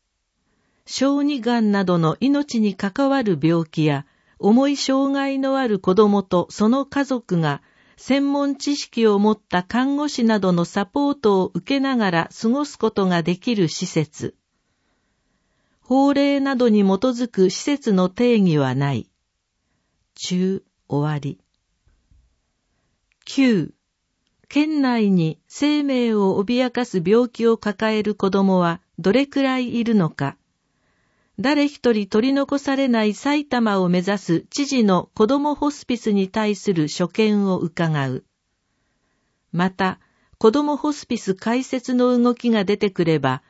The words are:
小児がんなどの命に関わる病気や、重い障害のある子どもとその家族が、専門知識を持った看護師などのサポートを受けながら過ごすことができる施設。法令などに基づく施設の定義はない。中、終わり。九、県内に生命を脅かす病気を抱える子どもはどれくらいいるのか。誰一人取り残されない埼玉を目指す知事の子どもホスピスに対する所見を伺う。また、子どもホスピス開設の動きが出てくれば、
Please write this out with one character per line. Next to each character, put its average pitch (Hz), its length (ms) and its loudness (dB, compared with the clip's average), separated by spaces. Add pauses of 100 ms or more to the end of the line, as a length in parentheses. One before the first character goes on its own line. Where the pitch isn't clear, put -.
(840)
小 277 400 0
児 285 160 -2
が 240 180 0
ん 214 140 2
な 202 100 0
ど 180 140 0
の 160 240 0
命 285 400 0
に 202 140 0
関 269 340 -2
わ 269 120 0
る 196 200 -2
病 165 240 2
気 - 180 -4
や、 143 220 0 (340)
重 247 300 4
い 277 80 -2
障 277 360 0
害 277 260 -4
の 269 180 -2
あ 262 100 -2
る 202 120 -2
子 185 140 0
ど 208 140 4
も 202 160 2
と 175 260 -2
そ 214 200 0
の 269 160 0
家 277 180 -4
族 233 380 -4
が、 143 200 -2 (360)
専 277 340 -2
門 277 240 -2
知 285 220 -4
識 226 300 0
を 202 120 4
持 214 140 4
っ 214 40 -8
た - 260 -4
看 262 340 -2
護 294 100 -2
師 269 160 -4
な 220 160 2
ど 185 140 2
の 170 100 2
サ 202 220 -4
ポ 285 260 -2
ー 285 80 -6
ト 196 220 2
を 185 120 -2
受 214 220 -4
け 277 60 0
な 269 160 -2
が 202 140 0
ら 165 180 -2 (120)
過 226 60 -2
ご 277 160 0
す - 160 -12
こ 220 120 0
と 190 160 -2
が 175 160 0
で 175 120 -2
き 240 180 -4
る 190 140 0
施 - 200 -6
設。 - 480 -6 (1500)
法 277 320 2
令 285 260 2
な 277 160 -2
ど 240 140 2
に 208 140 4
基 - 0 -
づ 240 440 0
く 185 220 2
施 - 140 -6
設 277 280 -2
の 185 160 2
定 240 320 2
義 175 180 2
は 131 160 0
な 139 200 -2
い。 - 160 -8 (1080)
中、 185 480 -4 (240)
終 147 260 -2
わ 147 60 -6
り。 139 220 -10 (1800)
九、 233 480 0 (800)
県 302 280 0
内 233 300 2
に 165 360 0
生 294 360 0
命 247 300 0
を 196 300 0
脅 240 280 0
か 247 120 -2
す 190 220 -4
病 226 240 4
気 233 180 -2
を 226 100 2
抱 220 380 -2
え 214 80 0
る 208 120 -4
子 196 140 -2
ど 196 140 2
も 190 160 4
は 170 220 0 (180)
ど 185 140 2
れ 277 120 2
く 277 180 -2
ら 262 160 0
い 240 180 -4
い 233 40 0
る 226 140 0
の 170 140 2
か。 139 260 -6 (1040)
誰 285 300 2
一 240 240 0
人 208 140 -2
取 226 220 2
り 269 40 2
残 277 240 0
さ 277 180 -4
れ 269 140 0
な 226 160 2
い 208 80 0
埼 294 320 -2
玉 226 340 0
を 185 80 2
目 180 120 2
指 196 180 -2
す 170 320 -2
知 285 160 -4
事 262 180 0
の 185 300 2
子 214 140 2
ど 277 120 2
も 294 160 -2
ホ 285 160 -2
ス - 160 -12
ピ 254 80 -4
ス 220 160 -4
に 196 160 0
対 208 280 -2
す 196 180 -2
る 156 160 0
所 175 180 -4
見 208 400 0
を 185 120 0
伺 160 500 -2
う。 131 160 -8 (1300)
ま 180 180 -2
た、 185 300 -4 (360)
子 220 140 4
ど 294 120 2
も 294 120 -2
ホ 302 160 -2
ス - 160 -10
ピ 240 100 -4
ス 190 160 -4
開 240 300 -4
設 262 300 -6
の 247 280 2
動 240 140 2
き 240 140 -4
が 214 160 2
出 208 100 0
て 208 140 0
く 180 160 -2
れ 160 140 2
ば、 131 300 -2